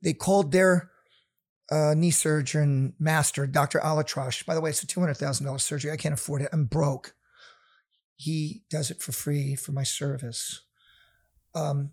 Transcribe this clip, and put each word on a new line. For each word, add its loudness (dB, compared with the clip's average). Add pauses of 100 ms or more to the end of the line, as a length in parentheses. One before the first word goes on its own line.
they 0
called 2
their, 6 (840)
uh, 4
knee 4
surgeon 2
master, 2
Doctor 2
Alatrosh. -2
By -2
the 0
way, 0
it's -2
a -10
two -4
hundred 0
thousand -2
dollar -4
surgery. -4
I -6
can't -2
afford -4
it. -4
I'm 2
broke. 0 (1040)
He -6
does -4
it -12
for -8
free -2
for -8
my -2
service. -6 (920)
Um, -2